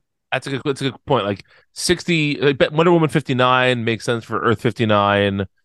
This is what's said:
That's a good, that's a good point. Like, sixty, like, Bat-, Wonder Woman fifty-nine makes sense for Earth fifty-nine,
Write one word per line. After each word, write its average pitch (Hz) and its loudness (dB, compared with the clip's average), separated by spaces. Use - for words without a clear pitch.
That's 127 -4
a 143 -8
good, 131 -6
that's - -4
a 135 -4
good - -20
point. 120 0
Like, 101 -4
sixty, 160 -2
like, 143 0
Bat-, 160 0
Wonder 170 2
Woman 160 4
fifty-nine 127 0
makes 113 -4
sense 117 -4
for 107 -6
Earth 202 0
fifty-nine, 101 0